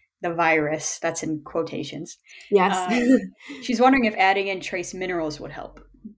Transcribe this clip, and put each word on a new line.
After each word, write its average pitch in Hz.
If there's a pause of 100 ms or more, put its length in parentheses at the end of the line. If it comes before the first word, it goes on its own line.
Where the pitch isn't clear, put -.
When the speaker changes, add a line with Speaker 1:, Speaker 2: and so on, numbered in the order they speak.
(220)
Speaker 1:
the 175
virus. 160
That's 160
in 156
quotations. - (340)
Speaker 2:
Yes. 190 (160)
Speaker 1:
Um, 247 (260)
Speaker 2:
<laughs> 277
Speaker 1:
she's 233
wondering 262
if 214
adding 196
in 190
trace 175
minerals 175
would -
help. - (380)